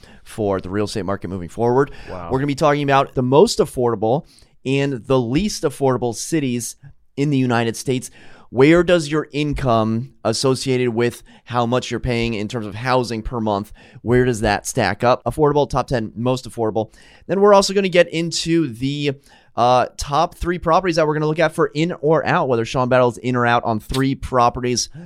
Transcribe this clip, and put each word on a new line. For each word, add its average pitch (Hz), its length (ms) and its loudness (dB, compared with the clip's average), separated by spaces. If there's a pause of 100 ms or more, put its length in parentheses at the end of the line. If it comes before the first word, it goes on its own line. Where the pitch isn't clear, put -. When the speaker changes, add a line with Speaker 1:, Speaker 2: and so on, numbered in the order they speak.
(240)
Speaker 1:
for 101 360 -2
the 92 80 -12
real 104 160 -2
estate 98 220 -6
market 98 220 -6
moving 87 200 -8
forward. 120 420 0 (200)
Speaker 2:
Wow. 90 200 -12
Speaker 1:
We're 127 80 0
gonna 143 100 -4
be 143 60 -2
talking 147 280 2
about 139 320 2
the 135 80 0
most 143 380 4
affordable 117 680 -2 (400)
and 139 400 -2
the 131 120 2
least 143 440 -2
affordable 127 520 -2
cities 123 640 -4 (400)
in 143 140 0
the 139 80 2
United 117 380 0
States. 131 340 -4 (400)
Where 156 320 6
does 170 260 0
your 151 220 -4
income 131 840 -2 (100)
associated 127 640 0
with 117 340 -2 (220)
how 120 220 -2
much 120 240 -2
you're 113 100 -6
paying 117 340 -2
in 104 140 -6
terms 113 180 -8
of 98 80 -12
housing 120 480 -2
per 120 180 -6
month, 104 320 -2 (300)
where 123 220 4
does 120 160 -2
that 104 260 0
stack 104 380 -2
up? 123 200 2
Affordable, 147 460 0
top 131 160 -2
ten 113 300 -4
most 123 340 -4
affordable. 110 420 -4 (360)
Then 185 120 0
we're 202 140 8
also 196 180 4
gonna 190 160 0
get 170 200 4
into 165 580 -2
the, 135 460 -4 (420)
uh, 123 320 4 (100)
top 151 380 -2
three 170 240 -4
properties 170 380 2
that 156 100 2
we're 151 80 0
gonna 151 140 -2
look 156 100 -2
at 160 140 2
for 160 220 0
in 165 260 0
or 151 260 2
out, 151 220 2
whether 117 160 0
Sean 127 240 -2
Battle's 123 300 4
in 127 180 -2
or 120 100 2
out 120 160 4
on 110 160 -2
three 135 380 -2
properties. 123 720 0 (180)